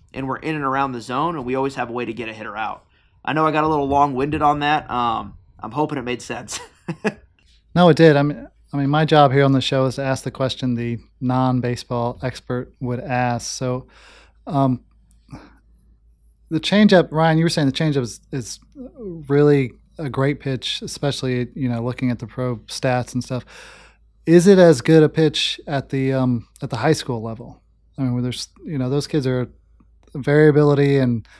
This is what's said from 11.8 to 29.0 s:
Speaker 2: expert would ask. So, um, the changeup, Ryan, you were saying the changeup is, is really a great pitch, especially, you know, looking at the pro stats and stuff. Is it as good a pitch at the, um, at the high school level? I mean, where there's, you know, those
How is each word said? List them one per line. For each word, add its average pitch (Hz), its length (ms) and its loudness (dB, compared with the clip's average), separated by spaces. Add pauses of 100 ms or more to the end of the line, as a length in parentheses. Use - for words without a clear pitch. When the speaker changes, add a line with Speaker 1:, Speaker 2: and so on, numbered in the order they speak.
Speaker 2:
expert 123 580 -8
would 123 180 -6
ask. 123 500 -4
So, 127 380 -6 (640)
um, 135 340 0 (1700)
the 160 80 -4
changeup, 196 540 4
Ryan, 160 260 2
you 160 60 2
were 165 60 2
saying 147 180 0
the 131 40 -2
changeup 143 300 0
is, - 180 -10 (120)
is 127 260 -8 (380)
really 147 760 2 (240)
a 147 140 -8
great 135 300 -2
pitch, - 420 -6
especially, 127 720 -4
you 131 140 -4
know, 117 160 -4
looking 123 260 -4
at 113 80 -4
the 120 80 -12
pro 123 300 -6 (100)
stats 123 480 -4
and 123 80 -4
stuff. 127 220 -8 (800)
Is 170 220 6
it 196 100 8
as 165 220 8
good 160 240 6
a 147 40 2
pitch - 600 -2
at 139 220 -6
the, 135 220 -2
um, 127 360 0 (120)
at 135 100 -10
the 110 80 -10
high 147 160 2
school 117 280 -8
level? 113 400 -14 (340)
I 143 60 -6
mean, 127 100 -2
where 123 100 -2
there's, 123 260 -6 (160)
you 175 120 -8
know, 127 140 -2
those 143 160 -2